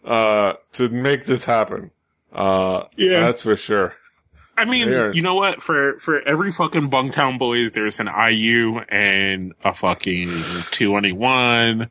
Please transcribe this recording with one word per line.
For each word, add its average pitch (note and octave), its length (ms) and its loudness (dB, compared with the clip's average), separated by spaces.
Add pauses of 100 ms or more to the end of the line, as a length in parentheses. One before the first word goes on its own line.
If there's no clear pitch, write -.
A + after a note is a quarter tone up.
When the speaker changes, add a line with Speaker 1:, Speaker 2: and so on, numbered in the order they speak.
Speaker 1:
uh, G#2+ 480 2 (200)
to B2 160 0
make C3 360 -2
this B2 200 -2
happen. - 440 0 (420)
Uh, F#2+ 520 0 (120)
Speaker 2:
Yeah. F#3 260 2
Speaker 1:
that's A#2+ 220 2
for G#2+ 120 2
sure. G2 400 -2 (640)
Speaker 2:
I A3+ 80 2
mean, A#3+ 260 0
Speaker 1:
They C3 80 2
are. A2 140 0
Speaker 2:
you E3 80 -2
know F3+ 140 0
what? G3 260 0
For, C#3 380 0
for D3 280 -2
every E3+ 240 0
fucking D#3+ 400 -2
Bungtown C3 480 0
Boys, A#2+ 320 0
there's G#2+ 280 -4
an G#2+ 80 -4
I G#2 220 2
U A2+ 500 2
and G2 760 0 (100)
a F#2 100 2
fucking F2+ 680 -4 (280)
two G2+ 260 0
N G2+ 80 0
E G2 80 2
one A#2 760 2